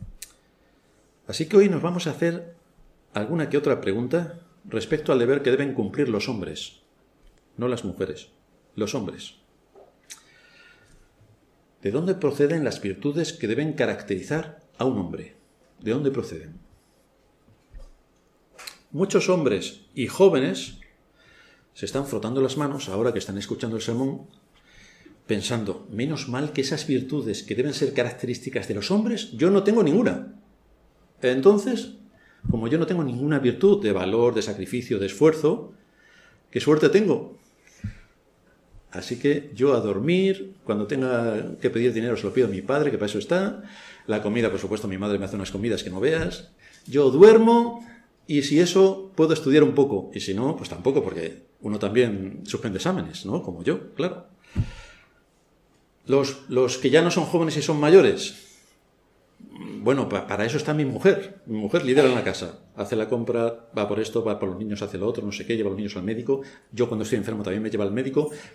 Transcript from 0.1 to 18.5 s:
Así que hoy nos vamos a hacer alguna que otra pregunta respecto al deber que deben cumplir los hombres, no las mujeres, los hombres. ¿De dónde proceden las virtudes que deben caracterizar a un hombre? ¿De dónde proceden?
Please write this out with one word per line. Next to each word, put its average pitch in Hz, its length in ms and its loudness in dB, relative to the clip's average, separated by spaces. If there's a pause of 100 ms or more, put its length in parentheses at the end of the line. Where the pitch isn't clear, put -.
Así 156 200 -6
que 208 100 4
hoy 202 120 8
nos 160 120 0
vamos 175 240 -2
a 151 60 -4
hacer 170 440 -4 (580)
alguna 135 360 -4
que 143 80 2
otra 143 240 0
pregunta 127 600 -4 (240)
respecto 151 460 -4
al 131 80 4
deber 135 240 2
que 123 80 2
deben 135 220 0
cumplir 120 360 -2
los 101 180 -2
hombres, 90 540 -10 (760)
no 123 100 -4
las 117 180 -4
mujeres, - 440 -8 (460)
los 104 200 -4
hombres. - 400 -10 (2500)
¿De 101 100 -4
dónde 175 240 -2
proceden 147 480 0
las - 180 -4
virtudes 143 520 -4
que - 140 -6
deben 139 260 -2
caracterizar 110 920 -4 (140)
a 120 80 -2
un 123 120 0
hombre? - 380 -8 (440)
¿De 110 120 -4
dónde 139 200 0
proceden? 82 480 -8 (2250)